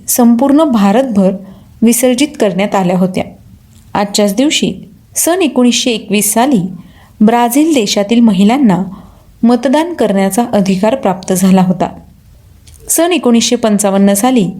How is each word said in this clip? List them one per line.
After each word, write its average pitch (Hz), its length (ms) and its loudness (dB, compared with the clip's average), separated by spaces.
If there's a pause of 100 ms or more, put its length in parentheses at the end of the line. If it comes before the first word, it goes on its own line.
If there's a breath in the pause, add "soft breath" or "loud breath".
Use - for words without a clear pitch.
संपूर्ण 269 560 2
भारतभर 202 680 2 (500 loud breath)
विसर्जित 247 460 2 (120)
करण्यात 196 340 -2
आल्या 185 240 0
होत्या. 185 260 -2 (720)
आजच्याच 202 400 -2
दिवशी 262 400 -2 (420)
सन 359 260 -2
एकोणीसशे 247 480 0
एकवीस 208 420 -4
साली 233 340 0 (540 loud breath)
ब्राझील 240 540 2
देशातील 208 460 0
महिलांना 208 640 2 (600 loud breath)
मतदान 277 520 0
करण्याचा 196 580 -2
अधिकार 196 420 0
प्राप्त 190 380 -4
झाला 185 300 2
होता. 185 260 -2 (1000)
सन 339 220 0
एकोणीसशे 240 440 0
पंचावन्न 202 580 0
साली 208 460 0